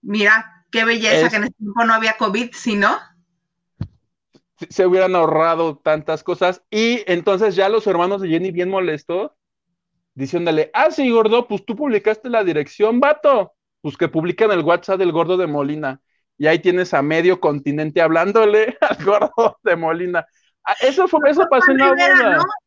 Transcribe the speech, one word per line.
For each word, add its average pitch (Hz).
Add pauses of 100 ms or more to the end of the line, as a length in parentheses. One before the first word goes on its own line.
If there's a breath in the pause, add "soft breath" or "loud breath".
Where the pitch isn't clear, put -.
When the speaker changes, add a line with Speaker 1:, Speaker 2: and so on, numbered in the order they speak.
Speaker 1:
Mira, 208
qué 226
belleza 220
Speaker 2:
Es -
Speaker 1:
que 220
en 208
ese -
tiempo 214
no 226
había 220
covid, 226
¿sí, 214
no? 202 (1600)
Speaker 2:
se, 170
se 185
hubieran 185
ahorrado 160
tantas 156
cosas. 180
Y 226
entonces 190
ya 190
los 214
hermanos 185
de 185
Jenny 175
bien 175
molestos, 185 (840)
diciéndole, 160
"Ah, 285
sí, 269
gordo, 226
pues 202
tú 220
publicaste 220
la 226
dirección, 180
vato. 277 (280)
Pues 143
que 165
publican 175
el 175
WhatsApp 175
del 180
Gordo 165
de 180
Molina". 143 (360)
Y 147
ahí 160
tienes 180
a 139
medio 165
continente 147
hablándole 208
<laughs> -
al -
Gordo 208
de 180
Molina. 165 (380)
Ah, 208
eso 277
fue, 320 (100)
eso 330
Speaker 1:
Fue -
Speaker 2:
pasó 254
Speaker 1:
Juan -
Speaker 2:
en 262
la 269
Speaker 1:
Rivera, -
Speaker 2:
boda. 349
Speaker 1:
¿no? 320 (240)